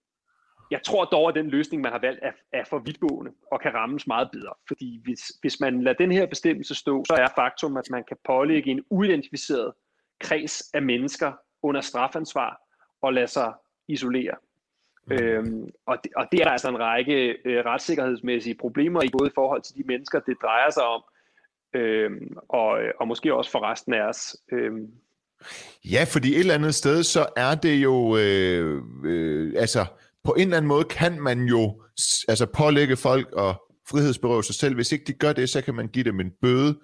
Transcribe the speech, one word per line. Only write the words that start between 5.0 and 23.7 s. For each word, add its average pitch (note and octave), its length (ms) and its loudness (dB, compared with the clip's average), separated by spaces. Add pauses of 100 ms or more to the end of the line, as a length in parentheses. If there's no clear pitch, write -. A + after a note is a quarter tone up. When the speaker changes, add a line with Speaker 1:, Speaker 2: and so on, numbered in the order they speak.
Speaker 1:
hvis, - 360 -8
hvis - 200 -4
man B2+ 220 0
lader B2+ 140 2
den F#3 160 4
her F#3 140 4
bestemmelse - 480 -2
stå, C#3 300 -2
så E3 100 2
er B2+ 200 4
faktum, C3+ 420 -2
at B2 140 -4
man B2 180 -6
kan - 80 -12 (100)
pålægge C#3+ 440 2
en C3 200 -2
uidentificeret D3+ 800 0 (480)
kreds - 540 -4
af C#3+ 80 0
mennesker C3+ 500 -2 (300)
under C#3 180 0
strafansvar C3+ 800 -4 (420)
og C3+ 100 2
lade B2+ 140 2
sig A#2+ 260 -2 (360)
isolere. B2+ 440 -2 (720)
Speaker 2:
Mm. B2 60 -6
Speaker 1:
Øhm, A2+ 580 -2 (160)
og B2 180 0
det, - 120 -12
og B2+ 160 -2
det E3+ 80 6
er E3 40 6
der D#3+ 60 4
altså B2+ 180 0
en B2 100 -2
række, B2 640 0
øh, A#2+ 200 0
retssikkerhedsmæssige B2 920 -2
problemer D3+ 480 0
i, C3+ 60 2 (100)
både C#3+ 120 2
i - 40 -6
forhold C3+ 280 0
til - 140 -18
de C#3 100 -6
mennesker, C3 340 -4
det B2 220 -4
drejer B2+ 280 4
sig D3 140 0
om, A#2 180 -2 (720)
øhm, A2 640 -2 (120)
og, A2+ 340 2
øh, A2+ 180 -2
og A#2 80 -2
måske C3 260 0
også B2 160 -2
for G#2+ 200 -2